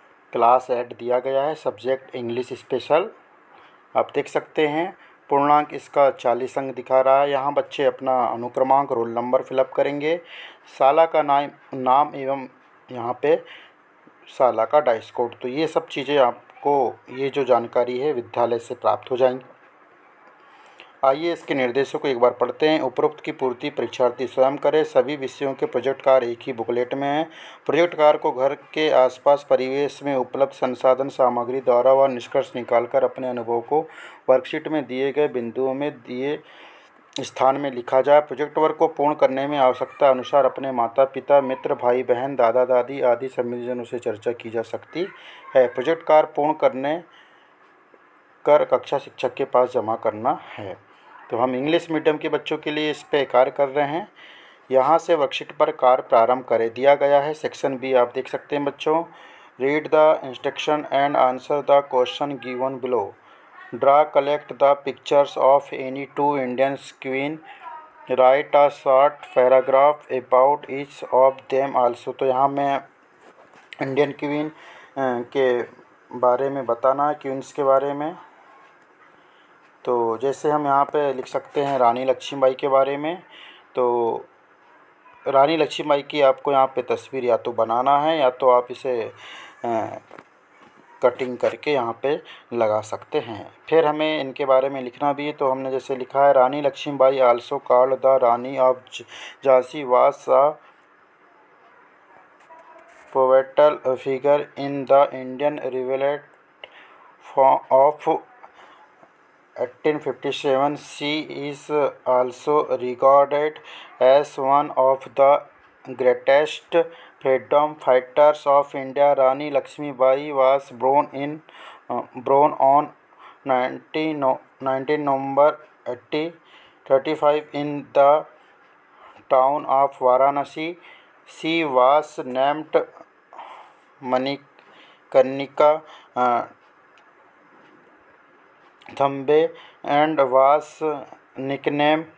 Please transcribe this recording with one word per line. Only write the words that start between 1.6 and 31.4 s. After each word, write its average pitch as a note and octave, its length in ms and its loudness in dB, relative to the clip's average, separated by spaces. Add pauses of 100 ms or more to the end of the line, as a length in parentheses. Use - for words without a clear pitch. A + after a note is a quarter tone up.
English A#2+ 360 -8
special। D3 580 -2 (840)
आप A#2 180 0
देख C#3+ 140 -4
सकते - 400 -4
हैं, E3 280 -6 (320)
पूर्णांक D3 460 2
इसका C#3 360 0
चालीस B2+ 480 -4
अंक C3+ 160 -8
दिखा C3 260 0
रहा C3+ 200 4
है। C#3+ 100 0
यहाँ C#3 220 -2
बच्चे C#3 320 -4
अपना B2+ 420 0
अनुक्रमांक, C3 680 0
roll A#2 180 -2
number B2 320 -2
फिलअप C3 300 -4
करेंगे, D3 480 -2 (580)
शाला D3+ 280 4
का D#3+ 160 0
नाम, C#3+ 280 0 (240)
नाम C3+ 400 0
एवं C3+ 340 -6 (440)
यहाँ B2 300 -8
पे E3 200 2 (960)
शाला A2+ 260 2
का D3 160 2
dice A#2+ 300 -2
कोड। A#2+ 240 -6
तो - 140 -10
ये C#3+ 180 -4
सब - 220 -4
चीज़ें C#3+ 300 -4
आपको, A#2+ 280 0 (640)
ये C3 200 -6
जो C#3 140 -4
जानकारी B2 540 0
है, D3 140 -4
विद्यालय A#2+ 460 -4
से B2 160 -12
प्राप्त - 360 -2
हो C3 60 -2
जाएंगी। B2+ 280 0 (1600)
आइए D3+ 280 0
इसके E3 220 -8
निर्देशों C3 440 -2
को D3+ 100 -4
एक B2 120 -4
बार B2 100 4
पढ़ते B2 380 -2
हैं। D#3 120 0
उपरोक्त B2+ 400 -2
की D3+ 120 -10
पूर्ति C3 380 -6
परीक्षार्थी A#2+ 560 -2
स्वयं C3+ 300 0
करें। D3+ 280 0
सभी C#3+ 320 0
विषयों C3+ 380 -8
के D3 120 -4
प्रोजेक्ट C3+ 360 -4
कार्य C3 280 2
एक A#2 120 -10
ही C3+ 100 -8
बुकलेट A#2+ 420 -4
में C#3 140 -4
हैं। D#3 220 -4 (360)
प्रोजेक्ट E3+ 280 0
कार्य D3+ 240 4
को D#3 140 -2
घर C3+ 220 -2
के D#3 360 -4
आसपास C3 600 2
परिवेश C3+ 520 -2
में C#3 140 -4
उपलब्ध C3 360 -2
संसाधन C3 560 0
सामग्री B2 520 0